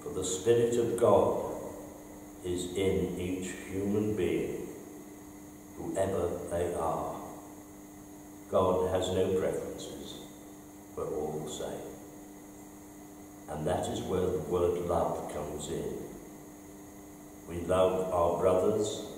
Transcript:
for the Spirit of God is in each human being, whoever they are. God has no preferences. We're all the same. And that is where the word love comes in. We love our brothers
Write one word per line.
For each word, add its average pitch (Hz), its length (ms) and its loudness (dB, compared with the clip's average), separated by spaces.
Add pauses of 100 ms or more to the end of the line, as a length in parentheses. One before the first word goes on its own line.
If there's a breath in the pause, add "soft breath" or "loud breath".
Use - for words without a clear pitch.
for - 60 -6
the 92 160 -2
Spirit 117 500 4
of - 240 2
God - 540 6 (880)
is 90 320 -2
in 90 420 4
each 92 360 -2 (180)
human 101 440 2
being, - 520 0 (1080)
whoever 90 540 2 (200)
they 87 220 2
are. - 420 0 (1400)
God 92 420 6
has 92 160 4
no 95 180 4 (120)
preferences. - 760 -2 (800)
We're 82 120 -4
all 78 380 -2
the 76 60 -6
same. - 300 -4 (1700)
And 78 200 -4
that - 220 2
is - 120 -2
where 92 200 2
the 87 180 2
word 87 480 4
love - 460 0
comes - 360 -6
in. - 280 -2 (1500)
We 85 140 -4
love 92 500 6
our 87 280 4
brothers - 640 4 (140)